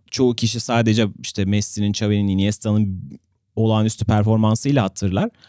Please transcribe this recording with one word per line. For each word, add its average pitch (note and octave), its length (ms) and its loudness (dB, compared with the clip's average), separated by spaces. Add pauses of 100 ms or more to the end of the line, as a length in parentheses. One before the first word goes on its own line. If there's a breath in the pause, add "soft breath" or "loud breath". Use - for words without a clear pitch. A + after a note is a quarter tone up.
(120)
çoğu B2 240 2
kişi A2+ 240 -2
sadece A2+ 480 2 (160)
işte - 220 -4
Messi'nin, G#2 460 -2
Xavi'nin, G#2 360 0
Iniesta'nın G2+ 840 0 (440)
olağanüstü A2 500 0
performansıyla A2 760 2
hatırlar. G2+ 460 -2 (200 soft breath)